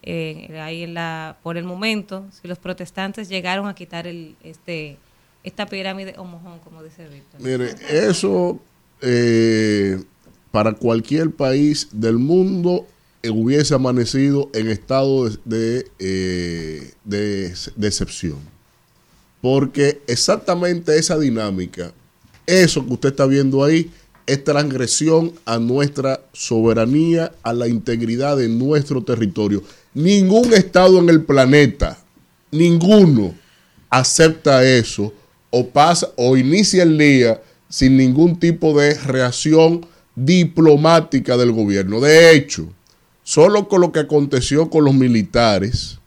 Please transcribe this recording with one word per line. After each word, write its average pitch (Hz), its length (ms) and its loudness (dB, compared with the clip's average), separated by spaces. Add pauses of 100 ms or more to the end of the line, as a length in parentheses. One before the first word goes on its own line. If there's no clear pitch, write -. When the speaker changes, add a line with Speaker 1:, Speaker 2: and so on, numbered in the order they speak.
Speaker 1:
eh, 160 600 -14
ahí 165 200 -14
en 170 120 -16
la, 160 480 -12
por 170 140 -12
el 170 60 -12
momento, 196 600 -10 (140)
si - 80 -20
los 175 120 -14
protestantes 190 680 -14
llegaron 190 380 -8
a 196 80 -12
quitar 170 320 -16
el, 165 360 -18
este, 156 540 -16 (460)
esta 202 240 -14
pirámide 190 500 -14
o 190 60 -20
mojón, 170 400 -20
como 160 200 -20
dice 160 240 -20
Víctor. 139 340 -20
Speaker 2:
Mire, 123 340 -6 (140)
eso, 180 720 -2 (420)
eh, 113 1000 0 (500)
para 110 220 0
cualquier 123 580 -4
país 143 600 -2
del 113 260 -2
mundo, 180 680 -2 (360)
eh, 117 80 -6
hubiese 135 420 0
amanecido 135 800 -2
en 110 160 -4
estado 135 580 -2
de, 107 180 -8
de, 113 400 -4 (120)
eh, 87 920 -8 (140)
de, 101 460 -6 (240)
de 104 120 -4
excepción. 87 500 -8 (1040)
Porque 139 640 -2
exactamente 175 960 -4
esa 160 180 -4
dinámica, 98 720 -6 (540)
eso 170 400 0
que 127 80 -6
usted 170 160 -2
está 143 160 -2
viendo 135 380 0
ahí, 165 260 0 (380)
es 139 160 -4
transgresión 151 880 -2 (140)
a 117 120 -4
nuestra 135 640 -2 (120)
soberanía, 127 1000 0 (100)
a 117 120 -6
la 120 140 -4
integridad 117 680 -4
de 123 100 0
nuestro 135 560 -2
territorio. 104 600 -2 (320)
Ningún 202 580 2
estado 185 460 4
en 170 100 4
el 160 140 6
planeta, 135 760 2 (540)
ninguno, 165 840 4 (560)
acepta 139 720 2
eso 113 480 0 (380)
o 123 180 -2
pasa 160 480 2
o 127 220 2
inicia 175 460 2
el 160 140 4
día 131 440 2 (280)
sin 131 280 2
ningún 147 420 2
tipo 165 400 0
de 147 140 2
reacción 151 920 0 (300)
diplomática 160 1200 2
del 123 140 2
gobierno. 101 500 -2
De 160 340 8
hecho, 107 320 -2 (560)
solo 202 440 2
con 196 140 2
lo 165 100 2
que 160 80 -2
aconteció 143 720 0
con 156 160 2
los 135 80 4
militares 117 1120 0